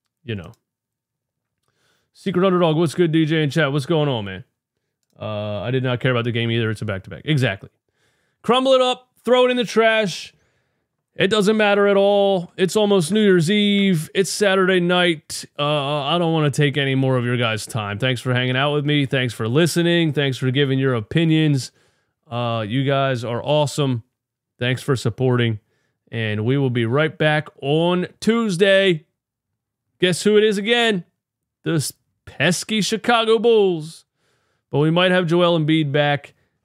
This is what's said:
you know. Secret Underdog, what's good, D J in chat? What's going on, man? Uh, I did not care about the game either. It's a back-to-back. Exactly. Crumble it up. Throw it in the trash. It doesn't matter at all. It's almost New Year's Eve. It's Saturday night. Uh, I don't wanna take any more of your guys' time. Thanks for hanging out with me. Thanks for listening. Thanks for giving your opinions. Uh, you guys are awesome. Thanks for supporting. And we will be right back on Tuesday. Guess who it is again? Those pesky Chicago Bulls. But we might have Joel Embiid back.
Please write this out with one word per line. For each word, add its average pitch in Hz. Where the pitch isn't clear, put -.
you 113
know. 85
Secret 185
Underdog, 175
what's 170
good, 175
D 160
J 156
in 143
chat? 143
What's 143
going 151
on, 117
man? 95
Uh, 104
I 113
did 131
not 123
care 131
about 120
the 120
game 117
either. 117
It's 110
a -
back-to-back. 95
Exactly. 123
Crumble 262
it 254
up. 254
Throw 247
it -
in 247
the 240
trash. 220
It 190
doesn't 214
matter 202
at 202
all. 196
It's 185
almost 202
New 214
Year's 180
Eve. 202
It's 185
Saturday 190
night. 175
Uh, 147
I 160
don't 165
wanna 151
take 143
any 135
more 131
of 120
your 123
guys' 110
time. 104
Thanks 127
for 127
hanging 127
out 143
with 143
me. 147
Thanks 127
for 110
listening. 170
Thanks 139
for 131
giving 135
your 131
opinions. 156
Uh, 117
you 131
guys 135
are 117
awesome. 139
Thanks 123
for 135
supporting. 120
And 107
we 135
will 135
be 117
right 143
back 151
on 165
Tuesday. 196
Guess 180
who 208
it 208
is 208
again? 226
Those 156
pesky 180
Chicago 226
Bulls. 196
But 135
we 156
might 180
have 185
Joel 175
Embiid 156
back. 147